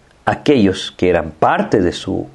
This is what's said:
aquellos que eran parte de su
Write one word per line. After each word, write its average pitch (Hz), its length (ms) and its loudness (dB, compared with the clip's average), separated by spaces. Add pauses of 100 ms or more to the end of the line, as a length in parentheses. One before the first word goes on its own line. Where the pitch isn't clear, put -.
(260)
aquellos 104 720 0
que 90 140 0
eran 80 220 0
parte 147 500 0
de 85 120 0
su 90 420 -8